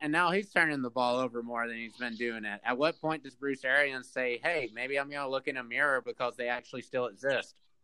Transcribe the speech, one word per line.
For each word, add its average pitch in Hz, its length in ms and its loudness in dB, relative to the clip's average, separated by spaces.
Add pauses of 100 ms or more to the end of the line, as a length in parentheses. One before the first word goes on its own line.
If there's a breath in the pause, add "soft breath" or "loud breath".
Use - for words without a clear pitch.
and 151 100 -2
now 165 220 4
he's 202 180 -2
turning 151 320 2
the 123 80 -4
ball 123 260 4
over 120 260 -2
more 117 260 -2
than 117 80 -6
he's 113 200 -10
been 120 200 -6
doing 113 280 -2
it. 104 200 -4
At 120 120 0
what 156 240 0
point 156 220 -2
does 135 140 -16
Bruce 135 280 -4
Arians 135 460 2
say, 123 320 -2
"Hey, 147 320 0
maybe 131 240 -2
I'm 139 100 -2
gonna 143 200 -4
look 135 200 -4
in 139 80 -2
a 127 60 -6
mirror 127 420 2
because 120 320 -2
they 120 120 -2
actually 120 340 -4
still 123 240 -2
exist"? 113 480 -2 (300)